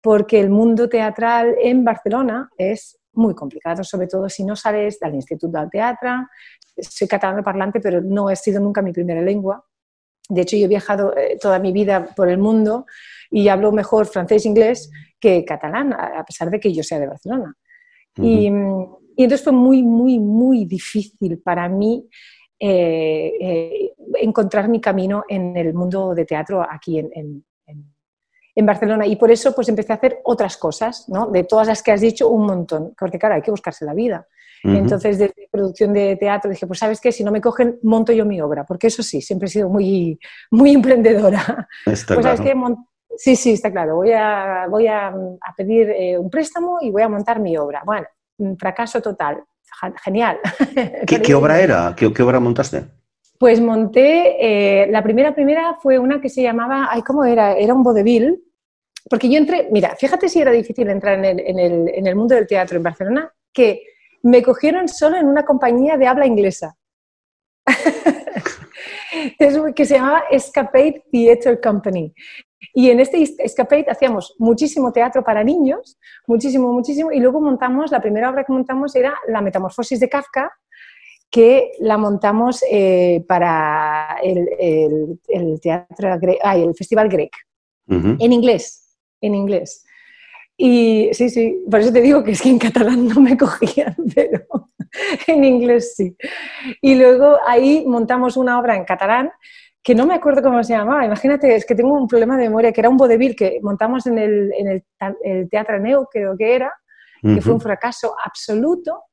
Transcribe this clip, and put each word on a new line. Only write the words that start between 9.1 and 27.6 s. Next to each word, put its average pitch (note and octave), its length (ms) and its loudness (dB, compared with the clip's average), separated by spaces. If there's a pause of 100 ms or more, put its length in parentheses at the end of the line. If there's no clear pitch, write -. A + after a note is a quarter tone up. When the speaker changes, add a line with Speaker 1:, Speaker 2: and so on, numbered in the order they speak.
Speaker 1:
lengua. G3 420 -4 (680)
De F3+ 120 -2
hecho, F3 140 -4
yo G3+ 100 2
he - 20 0
viajado, G3+ 480 -2
eh, - 240 -2
toda F#3+ 180 0
mi F#3+ 140 -2
vida G3 420 -2
por F#3 140 0
el F3+ 100 0
mundo A3 460 0 (460)
y G#3 180 2
hablo G3+ 240 2
mejor G#3+ 340 0
francés G#3 380 -2
e A3+ 60 0
inglés A3 400 0 (280)
que F3+ 260 2
catalán, E3+ 500 -6
a, - 260 -8
a D#3+ 40 -10
pesar E3+ 260 -8
de G#3 100 -4
que G3+ 120 0
yo D#3+ 120 -4
sea D#3 160 -6
de C#3 80 -6
Barcelona. C3 460 -10 (640)
Speaker 2:
Ujú. - 80 0
Speaker 1:
Y, G#3+ 200 4 (680)
y B3+ 80 4
entonces C#4 180 0
fue D4 120 0
muy, B3+ 280 4
muy, A#3+ 360 2
muy A3 480 0
difícil F#3 720 -6
para F3 300 -4
mí, G#3+ 380 -2 (540)
eh, D#3+ 800 0
eh, F3+ 520 -6 (280)
encontrar G#3 480 -2
mi A3+ 120 0
camino G3 480 -4
en F3+ 280 -6
el E3 160 -2
mundo F3+ 420 -4
de E3 120 -2
teatro E3 420 -6
aquí D#3 300 -8
en, D#3 160 -8
en, D3 300 -14 (220)